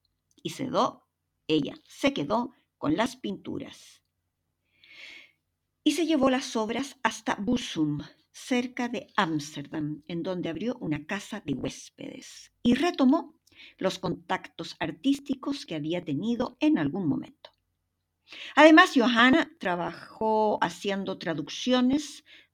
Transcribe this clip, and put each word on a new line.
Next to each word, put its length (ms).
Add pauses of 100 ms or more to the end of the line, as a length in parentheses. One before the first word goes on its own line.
(420)
y 80
se 160
do-, 400 (420)
ella 260 (120)
se 280
quedó 400 (240)
con 180
las 200
pinturas. 840 (1800)
Y 80
se 140
llevó 240
las 260
obras 460
hasta 320
Bussum, 640 (340)
cerca 540
de 280
Ámsterdam, 920
en 140
donde 260
abrió 300
una 280
casa 340
de 120
huéspedes 1000 (100)
y 120
retomó 640 (380)
los 220
contactos 800
artísticos 840
que 80
había 280
tenido 560
en 200
algún 280
momento. 440 (1080)
Además, 400
Johanna 600
trabajó 1040
haciendo 560
traducciones 1080 (300)